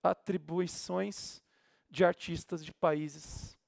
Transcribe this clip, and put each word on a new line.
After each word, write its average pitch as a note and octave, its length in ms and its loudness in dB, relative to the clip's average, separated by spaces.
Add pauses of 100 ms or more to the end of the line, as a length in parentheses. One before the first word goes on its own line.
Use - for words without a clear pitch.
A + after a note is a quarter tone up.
atribuições F3+ 1400 -2 (480)
de D#3+ 140 4
artistas E3+ 600 0
de D#3+ 80 -14
países D3+ 960 -2